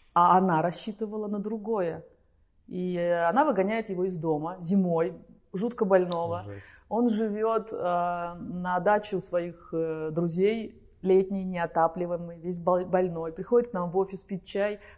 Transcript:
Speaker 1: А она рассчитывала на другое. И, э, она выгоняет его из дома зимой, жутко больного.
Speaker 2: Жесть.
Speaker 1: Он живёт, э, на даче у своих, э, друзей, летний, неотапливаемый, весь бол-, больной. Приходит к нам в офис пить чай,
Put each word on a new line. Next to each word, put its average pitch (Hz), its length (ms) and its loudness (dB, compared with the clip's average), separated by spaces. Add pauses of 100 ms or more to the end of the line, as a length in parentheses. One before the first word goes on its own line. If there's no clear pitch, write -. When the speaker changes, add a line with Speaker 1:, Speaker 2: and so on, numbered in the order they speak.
(140)
Speaker 1:
А 175 240 8
она 180 240 4
рассчитывала 208 680 -4
на 202 120 -4
другое. 202 640 -4 (640)
И, 180 280 -4
э, 170 340 2
она 262 140 4
выгоняет 220 460 0
его 180 160 -2
из 185 120 -4
дома 160 420 -2
зимой, 175 540 2 (400)
жутко 226 320 -2
больного. 175 580 2
Speaker 2:
Жесть. 202 220 -12 (240)
Speaker 1:
Он 240 200 2
живёт, 214 600 -2
э, 175 680 -2
на 180 400 -4
даче 208 360 2
у 175 40 -2
своих, 175 540 -6
э, 160 380 -4
друзей, 185 720 0 (200)
летний, 190 420 2
неотапливаемый, 170 960 -2
весь 175 200 -6
бол-, 180 260 2
больной. 170 460 0
Приходит 240 380 2
к - 40 -8
нам 175 160 -2
в 175 80 -4
офис 190 260 -2
пить 190 220 -8
чай, 208 340 -2 (180)